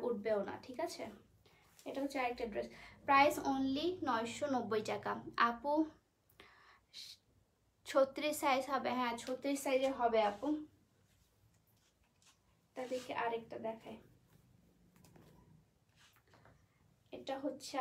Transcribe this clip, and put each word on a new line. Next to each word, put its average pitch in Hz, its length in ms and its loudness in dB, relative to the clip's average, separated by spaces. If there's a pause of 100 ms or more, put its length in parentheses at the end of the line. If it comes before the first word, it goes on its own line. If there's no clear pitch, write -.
উঠবেও 208 400 0
না, - 60 -8 (120)
ঠিক 262 200 -10
আছে? - 160 -8 (840)
এটা 269 140 -6
হচ্ছে 277 200 -4
আরেকটা 247 300 -2
ড্রেস, - 160 -6 (380)
প্রাইস 285 280 8 (180)
only 269 340 0 (220)
নয়শো 233 460 -2
নব্বই 214 280 0 (100)
টাকা। 208 200 -4 (360)
আপু, 240 240 -2 (2250)
ছত্রিশ 285 520 2
সাইজ 269 200 4 (100)
হবে? 247 260 0
হ্যাঁ, 240 240 0
ছত্রিশ 277 440 -2
সাইজের 269 340 6
হবে 226 200 6 (100)
আপু। 262 180 -2 (2250)
তা 254 80 -6 (100)
দেখি 254 200 -6 (120)
আরেকটা 233 320 -4 (100)
দেখাই। 226 300 -10 (3250)
এটা - 180 -4 (100)
হচ্ছে 269 360 -6